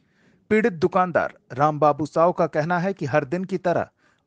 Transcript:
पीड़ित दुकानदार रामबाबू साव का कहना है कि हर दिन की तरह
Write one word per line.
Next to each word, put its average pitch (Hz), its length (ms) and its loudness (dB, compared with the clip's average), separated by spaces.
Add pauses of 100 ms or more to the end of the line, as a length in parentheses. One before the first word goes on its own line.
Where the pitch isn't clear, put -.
(500)
पीड़ित 214 220 2
दुकानदार 170 680 0 (140)
रामबाबू 147 540 2
साव 165 260 2
का 170 140 0
कहना 170 320 -2
है 190 140 -2
कि 165 140 -8
हर 147 180 0
दिन 175 200 -6
की 185 140 -6
तरह 165 300 -2 (380)